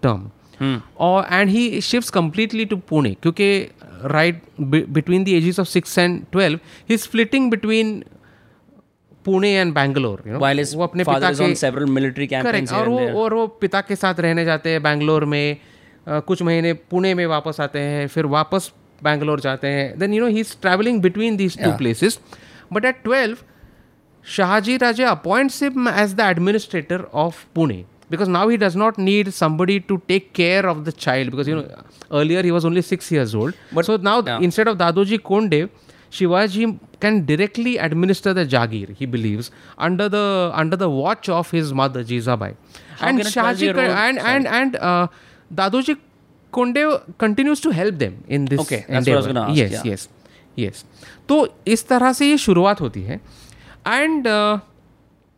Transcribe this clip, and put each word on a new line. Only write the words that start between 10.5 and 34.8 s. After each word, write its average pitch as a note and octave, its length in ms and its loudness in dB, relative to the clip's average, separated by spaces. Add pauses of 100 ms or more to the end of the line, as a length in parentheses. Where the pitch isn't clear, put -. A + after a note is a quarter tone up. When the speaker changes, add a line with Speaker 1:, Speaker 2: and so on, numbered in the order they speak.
Speaker 2:
his C#3+ 120 -6
Speaker 1:
वो E3 80 -2
अपने F3 200 -2
Speaker 2:
father C#3 160 2
Speaker 1:
पिता F3+ 120 2
Speaker 2:
is C#3+ 100 -2
on F3+ 60 4
Speaker 1:
के F3 80 2
Speaker 2:
several C#3 300 -2
military C3+ 420 0
campaigns C3 180 -2
Speaker 1:
Correct, G#3+ 220 0
Speaker 2:
here E3 100 -4
Speaker 1:
और A3 80 0
Speaker 2:
and A#3 80 0
Speaker 1:
वो, B3 60 0
Speaker 2:
there। A#3+ 160 -2
Speaker 1:
और A3 180 0
वो A3+ 140 0
पिता G3 340 -2
के G3 140 -4
साथ F#3 240 -2
रहने E3 260 2
जाते D#3+ 240 -2
हैं D#3+ 140 0
बैंगलोर D3+ 420 2
में, D3 320 0 (500)
अ, D3+ 120 -2
कुछ F3+ 220 -4
महीने E3 320 2
पुणे F#3 400 0
में F3+ 120 0
वापस D#3 360 -4
आते C#3+ 180 -4
हैं, C#3+ 280 -2
फिर D#3+ 180 -2
वापस D#3 460 0 (320)
बैंगलोर D3+ 360 0
जाते C3+ 280 -4
हैं। C#3 280 -2
Then, F#3 180 -2
you G#3+ 100 2
know, A#3 140 2
he's - 280 -6
traveling G#3 400 2
between G#3 320 0
these F#3 220 -2
two - 140 0
Speaker 2:
Yeah। - 80 -4
Speaker 1:
places। C3 380 0 (540)
But G#3+ 120 -2
at B3+ 180 -2
twelve, A#3+ 340 0 (1000)
Shahaji G3+ 440 2
Raje B3 300 2
appoints G#3+ 520 0
him C4 260 -2
as G3+ 280 0
the A3 160 2
administrator F3+ 680 0 (260)
of E3 140 -4 (180)
Pune, A#2 300 0 (260)
because F3 160 0
now F#3 220 2
he A#3 80 2
does F#3+ 180 0
not G#3+ 220 2
need G3 360 2
somebody F3+ 460 2
to G3 160 -2 (140)
take F#3+ 180 0 (120)
care F#3 320 2
of D3+ 140 -4
the D#3 80 -6 (100)
child, C3 280 0
because, C#3 160 -4
you D#3 80 -2
know, D#3 80 -6 (480)
earlier D#3 320 2
he F3 80 2
was E3+ 140 0
only E3+ 240 2
six - 220 -4
years B2+ 220 0
old। A#2 200 -2 (200)
Speaker 2:
But E3 120 2
Speaker 1:
So A3 120 0
now, G3+ 240 2
Speaker 2:
Yeah। C3 260 -2
Speaker 1:
instead G#3+ 200 2
of G#3+ 100 0
Dadoji F#3+ 420 2